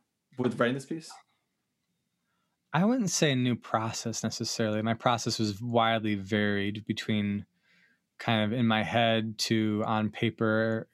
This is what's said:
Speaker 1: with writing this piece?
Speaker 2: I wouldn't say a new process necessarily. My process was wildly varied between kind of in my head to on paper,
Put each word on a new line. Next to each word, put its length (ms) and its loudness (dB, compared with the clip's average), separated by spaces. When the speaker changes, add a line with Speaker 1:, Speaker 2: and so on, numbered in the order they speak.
Speaker 1:
with 240 -2
writing 140 4
this 120 -8
piece? 240 -10
Speaker 2:
I 120 4
wouldn't 260 2
say 220 2
a 40 2
new 200 2
process 680 -4
necessarily. 600 -2
My 120 0
process 440 0
was 240 0
wildly 540 2
varied 680 -2
between 600 -2
kind 340 2
of 60 -2
in 80 0
my 180 2
head 540 0
to 480 0
on 240 0
paper, 840 0